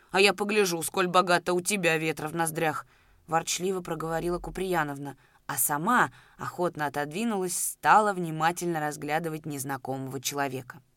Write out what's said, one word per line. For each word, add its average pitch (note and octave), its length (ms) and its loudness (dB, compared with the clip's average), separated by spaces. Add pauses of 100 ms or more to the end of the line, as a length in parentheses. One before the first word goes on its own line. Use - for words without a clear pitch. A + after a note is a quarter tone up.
(100)
а F#3 100 2
я G3+ 120 8
погляжу, G3+ 500 2
сколь F#3 240 0
богато F3+ 460 4
у F3+ 80 2
тебя F3 380 0
ветра D#3 300 -2
в D#3 60 -8
ноздрях", D#3+ 520 -2 (400)
ворчливо F3 560 -2
проговорила E3 560 -4
Куприяновна, D#3 800 -4 (300)
а D3 120 -4
сама D#3 520 2 (280)
охотно D3+ 480 -2
отодвинулась, F3+ 680 -2
стала G3+ 580 4
внимательно E3+ 640 0
разглядывать D3+ 640 -2
незнакомого C3+ 760 -6
человека. C3 600 -6 (160)